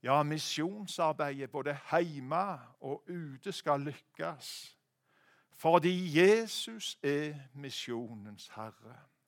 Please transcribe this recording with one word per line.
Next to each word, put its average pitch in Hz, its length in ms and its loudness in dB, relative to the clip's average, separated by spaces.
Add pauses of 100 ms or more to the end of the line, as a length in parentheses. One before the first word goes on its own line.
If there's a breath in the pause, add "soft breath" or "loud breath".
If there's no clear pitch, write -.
Ja, 135 200 6
misjonsarbeidet 151 1300 -2
både 143 240 -4 (160)
heime 160 520 0 (440)
og 143 200 -8
ute 165 480 -10
skal 143 280 2
lykkes, 151 680 -8 (1080 soft breath)
fordi 170 320 6 (240)
Jesus 214 880 4
er 147 320 0 (180)
misjonens 117 1000 -8
herre. 110 400 -14 (320)